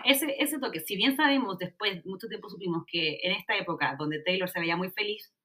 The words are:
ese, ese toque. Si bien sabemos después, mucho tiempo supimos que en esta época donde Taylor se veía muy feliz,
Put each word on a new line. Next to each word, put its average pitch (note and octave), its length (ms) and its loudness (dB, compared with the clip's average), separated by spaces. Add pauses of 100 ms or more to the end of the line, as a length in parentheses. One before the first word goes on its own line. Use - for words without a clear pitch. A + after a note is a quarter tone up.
ese, C4+ 340 4
ese D4 200 0
toque. A#3 220 -4
Si - 140 -6
bien B3+ 200 4
sabemos C4+ 420 4
después, F#3 480 -4
mucho F#3+ 220 -8
tiempo G#3 220 -10
supimos F3 360 -2
que D#3+ 380 -2
en F3+ 100 2
esta G#3 240 -2
época D3+ 400 0
donde D3+ 240 -2
Taylor F3+ 260 2
se F3+ 120 -4
veía E3+ 180 2
muy F#3 140 -2
feliz, G#4 420 -4 (120)